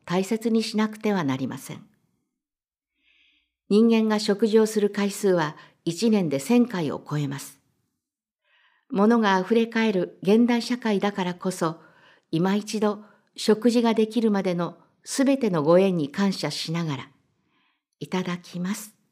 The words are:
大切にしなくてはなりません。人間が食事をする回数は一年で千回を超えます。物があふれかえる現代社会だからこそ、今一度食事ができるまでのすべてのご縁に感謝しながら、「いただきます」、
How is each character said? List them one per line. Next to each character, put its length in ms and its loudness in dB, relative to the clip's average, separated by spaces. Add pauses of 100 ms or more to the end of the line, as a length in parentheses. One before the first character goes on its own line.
大 180 -2
切 260 -4
に 140 2
し 140 -8
な 120 0
く 100 -16
て 140 -2
は 100 -2
な 120 -2
り 120 -4
ま 100 -10
せ 160 -16
ん。 120 -20 (1800)
人 200 4
間 200 2
が 100 0
食 280 0
事 120 4
を 60 4
す 140 -2
る 100 2
回 200 -2
数 200 -2
は 260 0 (300)
一 240 -2
年 200 2
で 100 -2
千 280 2
回 240 -4
を 180 -8
超 80 -4
え 100 -2
ま 120 -8
す。 200 -20 (1300)
物 300 4
が 180 4
あ 60 0
ふ 120 0
れ 120 2
か 180 -2
え 80 2
る 280 -4
現 240 4
代 160 0
社 160 -4
会 220 -2
だ 120 -2
か 120 -4
ら 120 -4
こ 160 -4
そ、 280 -4 (520)
今 240 0
一 240 -4
度 240 -2 (320)
食 360 2
事 100 2
が 120 2
で 140 2
き 140 -4
る 80 2
ま 140 0
で 100 -2
の 240 -4 (260)
す 220 -2
べ 120 4
て 120 -2
の 140 0
ご 160 6
縁 180 2
に 120 -4
感 240 -2
謝 180 -6
し 200 -8
な 140 -4
が 120 -6
ら、 120 -16 (880)
「い 100 -12
た 140 -4
だ 140 -6
き 220 -14
ま 160 -4
す」、 180 -14 (180)